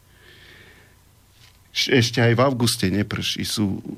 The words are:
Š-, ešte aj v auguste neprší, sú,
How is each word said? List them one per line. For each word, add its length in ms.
Š-, 180
ešte 300
aj 120
v 80
auguste 460
neprší, 540
sú, 400